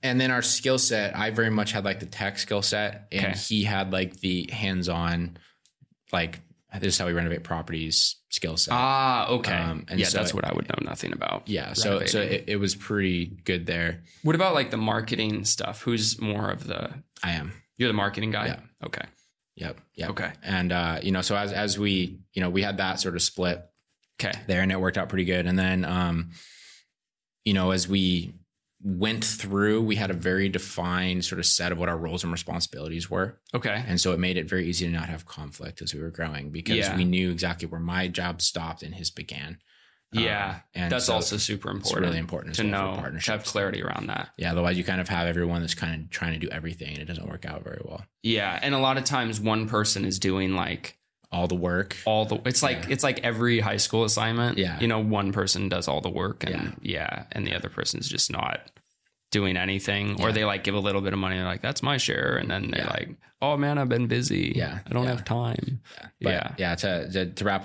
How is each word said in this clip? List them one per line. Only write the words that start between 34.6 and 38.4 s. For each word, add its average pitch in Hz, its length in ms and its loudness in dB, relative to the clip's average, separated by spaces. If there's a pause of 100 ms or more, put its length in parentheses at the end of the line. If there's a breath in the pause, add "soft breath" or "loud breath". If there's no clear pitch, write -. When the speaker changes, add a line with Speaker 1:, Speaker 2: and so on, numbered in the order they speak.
Speaker 1:
easy 87 180 0
to 85 60 0
not 82 160 -2
have 80 180 -8
conflict - 560 -12
as - 120 -4
we 73 60 -8
were 82 100 -6
growing 76 400 -6
because 87 260 -2
Speaker 2:
Yeah. 98 200 0
Speaker 1:
we 92 80 4
knew 90 260 4
exactly 87 360 -2
where 82 140 -8
my 87 280 0
job 87 340 -4